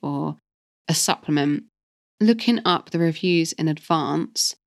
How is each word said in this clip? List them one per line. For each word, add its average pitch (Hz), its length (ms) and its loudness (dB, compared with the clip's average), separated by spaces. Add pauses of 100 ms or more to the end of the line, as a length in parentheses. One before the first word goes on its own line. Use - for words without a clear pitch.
or 147 340 -6 (500)
a 160 80 -2
supplement, 147 680 0 (560)
looking 226 440 2
up 180 260 0
the 170 80 -2
reviews 170 560 0
in 160 140 -2
advance 156 840 -2 (120)